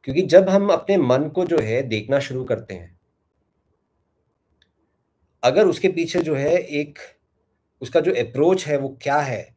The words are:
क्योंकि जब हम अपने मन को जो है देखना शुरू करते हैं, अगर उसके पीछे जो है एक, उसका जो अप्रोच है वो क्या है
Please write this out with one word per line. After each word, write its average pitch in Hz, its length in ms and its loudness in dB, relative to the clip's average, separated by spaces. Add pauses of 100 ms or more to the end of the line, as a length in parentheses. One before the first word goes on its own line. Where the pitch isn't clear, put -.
क्योंकि 139 160 -2
जब 185 260 6
हम 196 240 2
अपने 196 260 0
मन 135 300 2
को 185 160 -2
जो 175 160 0
है 113 220 -2
देखना 117 380 -2
शुरू 127 240 -8
करते 104 300 -6
हैं, 87 240 -20 (2500)
अगर 147 240 4
उसके 185 220 0
पीछे 170 340 -2
जो 156 120 -2
है 147 220 0
एक, 147 420 -4 (840)
उसका - 180 0
जो 180 160 0
अप्रोच 147 500 0
है 147 120 -2
वो 135 100 -6 (140)
क्या 143 180 0
है 127 220 -6 (140)